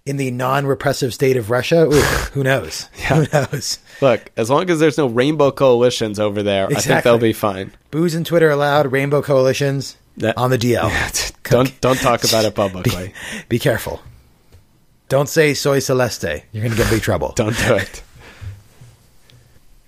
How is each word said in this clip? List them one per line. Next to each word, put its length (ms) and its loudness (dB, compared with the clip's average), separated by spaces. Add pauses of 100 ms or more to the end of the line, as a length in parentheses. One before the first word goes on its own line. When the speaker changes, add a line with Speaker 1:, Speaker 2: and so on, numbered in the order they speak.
Speaker 1:
in 100 -4
the 140 -2
non-repressive 840 -2
state 240 2
of 140 -4
Russia, 360 2
ooh, 140 4
Speaker 2:
<laughs> 320 -2
Speaker 1:
who 120 -2
knows? 440 -2 (100)
Speaker 2:
Yeah. 260 2
Speaker 1:
Who 80 -4
knows? 460 -2 (220)
Speaker 2:
Look, 360 2
as 140 -2
long 200 0
as 80 0
there's 200 4
no 100 2
rainbow 420 2
coalitions 680 2
over 220 0
there, 220 0
I 40 -2
think 100 0
Speaker 1:
Exactly. 320 2
Speaker 2:
they'll 80 6
be 140 2
fine. 400 -4 (180)
Speaker 1:
Booze 240 -2
and 100 -4
Twitter 260 4
allowed, 420 0
rainbow 300 0
coalitions 720 0 (220)
Speaker 2:
That 200 0
Speaker 1:
on 120 0
the 80 2
D 180 0
L. 120 0
Speaker 2:
<laughs> 20 -2
Yeah, 200 -2 (340)
don't, 360 0
don't 180 0
talk 260 0
about 200 2
it 100 -2
publicly. 580 -4 (160)
Speaker 1:
<laughs> 40 -12
Be, 180 -12
be 80 0
careful. 440 -4 (1080)
Don't 200 0
say 260 2
soy 260 0
celeste. 600 -2 (100)
You're 120 -6
gonna 120 -2
get 140 2
big 120 0
trouble. 300 -2
Speaker 2:
<laughs> 40 -8
Don't 200 0
do 180 2
it. 280 -6 (1900)